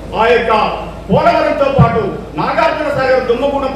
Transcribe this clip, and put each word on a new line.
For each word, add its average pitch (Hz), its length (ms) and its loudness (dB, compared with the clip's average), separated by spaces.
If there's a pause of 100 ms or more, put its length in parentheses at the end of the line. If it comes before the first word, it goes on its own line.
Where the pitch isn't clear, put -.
(200)
ఆ 220 120 2
యొక్క 233 200 2 (580)
పోలవరంతో 302 580 2 (100)
పాటు - 240 4 (380)
నాగార్జున 302 560 0
సాగర్ 262 320 0
దుమ్మగూడెం 269 480 0